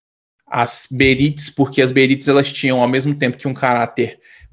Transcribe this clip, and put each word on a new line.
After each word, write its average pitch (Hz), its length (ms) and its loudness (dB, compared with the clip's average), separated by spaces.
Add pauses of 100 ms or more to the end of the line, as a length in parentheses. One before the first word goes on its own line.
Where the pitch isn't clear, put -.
(460)
as - 440 -4
berites, 135 600 0
porque 139 320 0
as 127 100 2
berites, 135 360 2
elas 139 220 2
tinham, 127 300 -2
ao 123 80 2
mesmo 135 260 0
tempo 139 220 -2
que - 100 -10
um 131 80 -4
caráter 120 640 -2 (340)